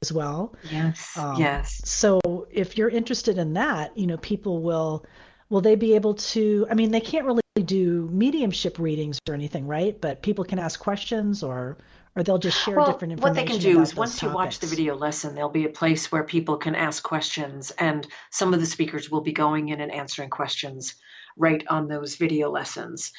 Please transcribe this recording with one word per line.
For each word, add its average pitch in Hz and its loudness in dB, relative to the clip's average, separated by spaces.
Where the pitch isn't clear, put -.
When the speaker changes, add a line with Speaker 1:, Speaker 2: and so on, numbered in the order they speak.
Speaker 1:
as - -2
well. 156 -4
Speaker 2:
Yes, 160 -2
Speaker 1:
Um, 143 -4
Speaker 2:
yes. 143 0
Speaker 1:
so 185 2
if 190 -2
you're 220 4
interested 226 0
in 160 0
that, 196 -2
you 196 0
know, 165 0
people 185 -2
will, 160 0
will 196 4
they 220 8
be 220 6
able 208 4
to, 214 2
I 226 2
mean, 220 4
they 226 4
can't 285 -2
really 233 2
do 175 2
mediumship 208 0
readings 151 -2
or 151 -4
anything, 143 -4
right? 180 -2
But 147 -4
people 202 0
can 185 -4
ask 165 -4
questions 208 -2
or, 127 -6
or 180 0
they'll 185 2
just 175 0
share 196 0
Speaker 2:
Well, 294 6
Speaker 1:
different 165 -6
Speaker 2:
what 269 4
they 262 0
Speaker 1:
information 233 0
Speaker 2:
can 190 4
do 170 8
Speaker 1:
about 165 10
Speaker 2:
is 156 2
Speaker 1:
those - -10
Speaker 2:
once 240 -2
you 220 0
watch 185 -2
the 170 -4
Speaker 1:
topics. 160 -4
Speaker 2:
video 151 0
lesson, 147 -4
there'll 147 -2
be 156 2
a - 0
place 160 0
where 156 0
people 165 0
can 156 -2
ask 151 -2
questions, 143 -4
and 151 0
some 185 2
of 165 4
the 165 2
speakers 151 -4
will 151 0
be 156 -2
going 151 2
in 151 -4
and 147 -6
answering 139 -8
questions 131 -6
right 156 2
on 156 0
those 147 -6
video 151 0
lessons. 131 -8